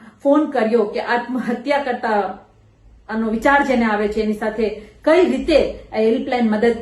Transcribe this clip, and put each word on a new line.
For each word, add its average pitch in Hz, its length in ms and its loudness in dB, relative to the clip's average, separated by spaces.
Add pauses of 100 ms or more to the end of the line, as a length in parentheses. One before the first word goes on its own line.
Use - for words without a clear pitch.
(220)
ફોન 285 280 4
કર્યો 220 340 2
કે - 160 -4
આત્મહત્યા 247 800 -2
કરતા 220 600 -2 (680)
આનો 220 200 -4
વિચાર 277 380 2
જેને 240 180 2
આવે 208 240 0
છે 220 120 -2
એની 214 120 0
સાથે 214 500 -4 (220)
કઈ 339 200 4
રીતે 269 540 2 (140)
આ - 40 -8
હેલ્પલાઇન 240 540 0
મદદ 226 320 2